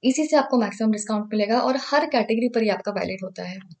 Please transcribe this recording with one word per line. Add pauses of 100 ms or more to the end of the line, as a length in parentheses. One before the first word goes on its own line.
इसी
से
आपको
maximum
discount
मिलेगा
और
हर
category
पर
ये
आपका
valid
होता
है। (220)